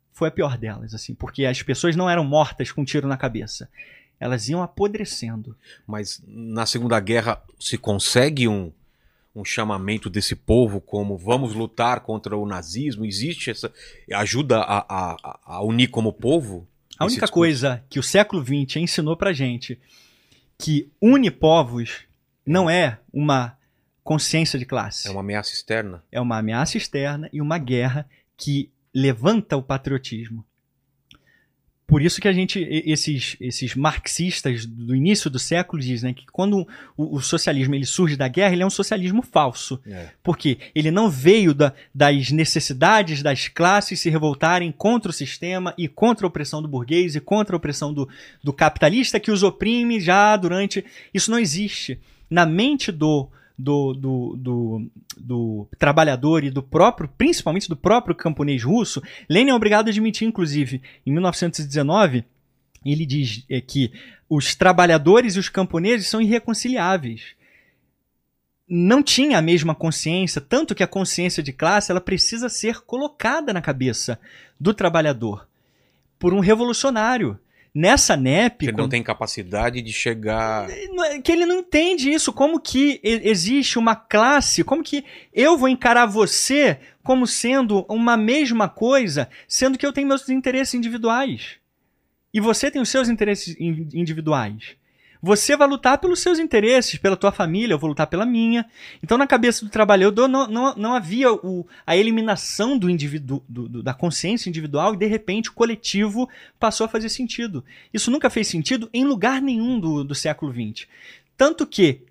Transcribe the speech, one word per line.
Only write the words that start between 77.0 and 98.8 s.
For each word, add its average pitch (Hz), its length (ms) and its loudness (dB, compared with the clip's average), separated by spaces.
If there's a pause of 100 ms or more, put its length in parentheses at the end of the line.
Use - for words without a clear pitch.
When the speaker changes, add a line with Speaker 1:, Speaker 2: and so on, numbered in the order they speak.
Speaker 1:
Nessa 185 380 6
nep, 151 440 2
Speaker 2:
Que 160 40 -4
ele 120 80 -2
não 107 120 -2
Speaker 1:
quando 131 80 -2
Speaker 2:
tem 120 100 0
capacidade 110 800 -4
de 110 100 -10
chegar 110 720 -4 (280)
Speaker 1:
Não 359 100 -2
é, 294 160 -4
que 294 100 -2
ele 339 140 4
não 359 140 0
entende 339 520 0
isso, 302 220 0
como 302 260 2
que 277 460 0
e-, 220 240 0
existe 220 500 2
uma 226 160 2
classe, 262 720 2
como 302 180 0
que 285 220 -4 (260)
eu 302 280 6
vou 262 100 4
encarar 240 380 4
você 220 720 2 (240)
como 262 240 2
sendo 233 600 0
uma 233 300 2
mesma 226 500 2
coisa, 214 640 0 (180)
sendo 262 300 0
que - 80 -4
eu 285 80 0
tenho 277 160 -2
meus 269 220 0
interesses 262 420 0
individuais. 233 840 -2 (760)
E 214 80 2
você 226 300 2
tem 285 100 -4
os 226 80 -2
seus 254 220 2
interesses 202 500 -2
in-, 160 320 -4
individuais. 156 800 -4 (480)
Você 208 340 2
vai 294 100 6
lutar 277 320 2
pelos 359 220 0
seus 349 180 2
interesses, 240 600 2
pela 190 180 2
tua 202 160 2
família, 196 400 0
eu 156 60 2
vou 156 100 -2
lutar 151 180 0
pela 190 200 -2
minha. 233 400 2 (360)